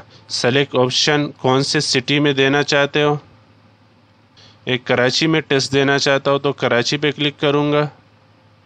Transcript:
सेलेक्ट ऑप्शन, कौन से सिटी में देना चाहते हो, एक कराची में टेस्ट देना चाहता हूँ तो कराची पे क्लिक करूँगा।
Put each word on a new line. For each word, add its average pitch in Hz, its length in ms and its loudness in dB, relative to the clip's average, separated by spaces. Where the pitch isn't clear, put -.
सेलेक्ट 139 440 -2
ऑप्शन, 143 500 0
कौन 135 220 2
से 151 180 -2
सिटी 143 380 -2
में 147 160 2
देना 135 280 2
चाहते 143 380 0
हो, 147 180 0
एक 127 160 -2
कराची 127 440 2
में 160 140 2
टेस्ट 131 300 -2
देना 139 260 2
चाहता 139 340 0
हूँ 139 80 0
तो 139 140 -2
कराची 120 440 0
पे 147 140 -2
क्लिक 143 280 -4
करूँगा। 147 500 0